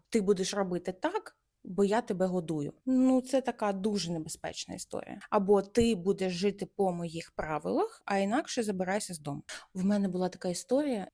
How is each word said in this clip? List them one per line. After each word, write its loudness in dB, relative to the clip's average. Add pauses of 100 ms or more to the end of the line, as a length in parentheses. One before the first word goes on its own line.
"Ти 4
будеш 2
робити -2
так, -4 (280)
бо 0
я 4
тебе 0
годую". -2 (140)
Ну, 6
це 0
така 0
дуже -2
небезпечна -8
історія. -10 (120)
Або 6
"Ти 4
будеш 0
жити -2
по 0
моїх -8
правилах, -4
а 0
інакше 0
забирайся -2
з -10
дому". -8 (320)
В -2
мене 2
була 0
така -6
історія, 0